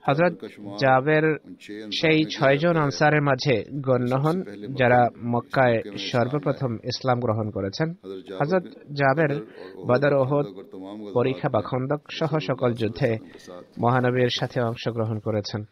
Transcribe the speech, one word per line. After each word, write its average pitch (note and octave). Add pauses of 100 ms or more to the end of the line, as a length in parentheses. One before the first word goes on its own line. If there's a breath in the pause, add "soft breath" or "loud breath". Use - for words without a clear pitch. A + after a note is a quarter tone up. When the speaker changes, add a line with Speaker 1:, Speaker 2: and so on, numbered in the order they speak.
Speaker 1:
হযরত C#3
Speaker 2:
জাবির F3
কা G#2+
শুমার G2+
Speaker 1:
জাবির C3+
Speaker 2:
উন C#3+
ছয় -
আনসার G#2+
Speaker 1:
সেই -
Speaker 2:
মে D#3
কিয়া D#3
Speaker 1:
ছয়জন C#3
Speaker 2:
জাতা E3
হ্যায়। E3
Speaker 1:
আনসারের D3
মাঝে C3+ (160)
গণ্য B2
Speaker 2:
সবসে C3+
Speaker 1:
হন, F3+
Speaker 2:
পেহলে G#2
মক্কা, C3
Speaker 1:
যারা B2
Speaker 2:
মক্কা A#2
Speaker 1:
মক্কায় A#2+
Speaker 2:
মে A2+
ইসলাম G#2
Speaker 1:
সর্বপ্রথম B2+
Speaker 2:
লায়ে। A2+
Speaker 1:
ইসলাম B2
গ্রহণ A2
করেছেন। G2
Speaker 2:
হযরত F3
জাবির F#2+
Speaker 1:
হযরত E3+
Speaker 2:
বিন -
Speaker 1:
জাবির C#3+
Speaker 2:
বদর C#3+
আর F#2+
উহুদ F#2+
Speaker 1:
বদর, B2+
Speaker 2:
আর C#3+
Speaker 1:
ওহদ, C#3
Speaker 2:
খন্দক F#2+
আর F#2+
তমাম F#2+
গজওয়াত G#2
Speaker 1:
পরীক্ষা C3
বা A#2
Speaker 2:
মে -
Speaker 1:
খন্দক C3
সহ D3
Speaker 2:
রাসূলুল্লাহ D#3
Speaker 1:
সকল D3
যুদ্ধে A2+
Speaker 2:
সাল্লাল্লাহু A2+
আলাইহি -
ওয়াসাল্লাম F2+
কে -
সাথ। -
Speaker 1:
মহানবীর B2
সাথে B2
অংশগ্রহণ A2+
করেছেন। G#2+